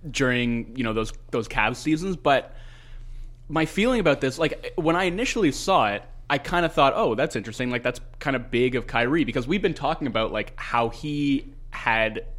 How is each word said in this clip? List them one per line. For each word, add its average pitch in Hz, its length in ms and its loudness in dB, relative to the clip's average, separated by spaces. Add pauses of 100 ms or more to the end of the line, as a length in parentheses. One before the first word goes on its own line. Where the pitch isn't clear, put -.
during, 120 680 0
you 123 80 -2
know, 113 80 0
those, 110 200 -2 (200)
those 113 160 -2
Cavs 110 280 2
seasons. 156 380 -2
But 139 400 2 (920)
my 160 180 2
feeling 233 340 2
about 147 200 4
this, 131 180 -2
like, 147 380 -2
when 165 200 2
I 185 80 2
initially 185 480 2
saw 151 360 4
it, 101 140 -2 (280)
I 143 80 4
kinda 175 300 0
thought, 143 280 6
"Oh, 165 180 2
that's 135 220 0
interesting. 117 340 -4
Like, 123 120 -2
that's 123 180 -2 (180)
kinda 135 200 0
big 123 380 2
of 113 100 -4
Kyrie," 127 380 2
because 120 220 -2
we've 180 140 0
been 175 140 0
talking 151 320 -2
about, 110 260 0
like, 104 260 -4
how 117 300 0
he 143 640 -2 (180)
had 110 540 0 (140)